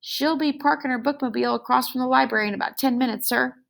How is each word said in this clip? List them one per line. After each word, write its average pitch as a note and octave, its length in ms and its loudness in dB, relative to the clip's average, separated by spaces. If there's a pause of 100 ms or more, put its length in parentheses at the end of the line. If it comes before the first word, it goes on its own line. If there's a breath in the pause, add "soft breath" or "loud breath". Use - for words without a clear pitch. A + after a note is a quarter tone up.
She'll D4+ 360 -2
be C#4+ 160 0
parking D4 380 0
her B3+ 80 -2
bookmobile A#3+ 560 -2
across B3 360 0
from B3+ 100 -4
the B3+ 60 0
library A#3+ 420 2
in G3+ 60 -2
about - 240 -4
ten B3+ 200 2
minutes, A#3+ 300 0
sir. B3+ 260 0 (160)